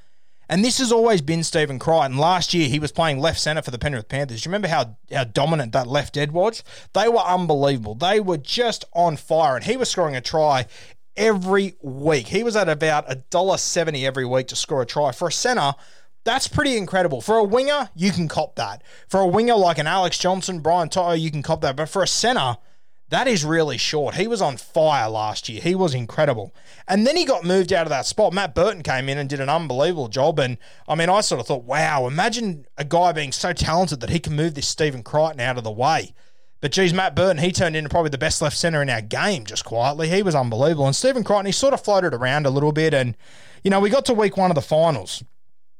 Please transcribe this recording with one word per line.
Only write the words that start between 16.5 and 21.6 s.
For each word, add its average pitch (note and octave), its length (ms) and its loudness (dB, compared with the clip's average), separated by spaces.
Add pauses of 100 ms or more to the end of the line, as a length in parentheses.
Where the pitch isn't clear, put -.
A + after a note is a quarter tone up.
incredible. F3+ 440 0
For G#3+ 180 2
a A3 60 6
winger, C4 500 0
you F#3 160 0
can F3 160 0
cop D3+ 300 -4
that. G#2+ 260 -6 (260)
For F#3+ 120 2
a F#3+ 80 4
winger A3+ 260 4
like F3 240 4
an D3+ 80 0
Alex F3+ 320 0
Johnson, F#3 400 -2
Brian D#3+ 300 2
To'o, F3 240 0
you D#3+ 180 0
can D3 100 -4
cop D#3+ 200 -2